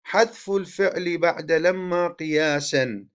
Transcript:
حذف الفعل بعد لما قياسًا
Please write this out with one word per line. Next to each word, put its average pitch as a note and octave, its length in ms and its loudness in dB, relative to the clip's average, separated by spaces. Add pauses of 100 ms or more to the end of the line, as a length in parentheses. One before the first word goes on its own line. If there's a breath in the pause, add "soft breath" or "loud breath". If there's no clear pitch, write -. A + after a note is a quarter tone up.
حذف A3 460 0
الفعل F3+ 680 -2
بعد E3 340 0
لما F3 560 2
قياسًا D3 1080 -2